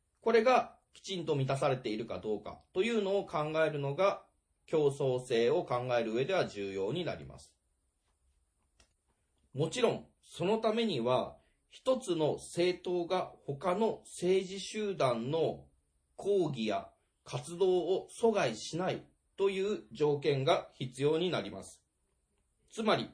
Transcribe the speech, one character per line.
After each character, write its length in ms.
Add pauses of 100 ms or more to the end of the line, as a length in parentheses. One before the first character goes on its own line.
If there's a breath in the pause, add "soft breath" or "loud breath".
(200)
こ 140
れ 100
が 320 (160)
き 80
ち 180
ん 80
と 100
満 120
た 80
さ 140
れ 80
て 100
い 80
る 100
か 140
ど 160
う 80
か 160 (140)
と 100
い 60
う 120
の 160
を 80
考 280 (120)
え 40
る 100
の 160
が、 280 (420)
競 220
争 380
性 260
を 120
考 240 (100)
え 60
る 100
上 120
で 80
は 120
重 280
要 180
に 140
な 100
り 100
ま 140
す。 140 (2000)
も 160
ち 120
ろ 100
ん、 140 (160)
そ 220
の 140
た 160
め 120
に 140
は、 380 (320 soft breath)
一 280
つ 200
の 160
政 500
党 240
が 240 (140)
他 280
の 300
政 420
治 140
集 380
団 340
の 320 (540)
抗 340
議 140
や 240 (340)
活 340
動 120
を 400 (120)
阻 120
害 240
し 200
な 140
い、 140 (340)
と 100
い 240
う 100 (100)
条 260
件 240
が 300
必 280
要 160
に 140
な 100
り 80
ま 140
す。 180 (880)
つ 140
ま 140
り、 160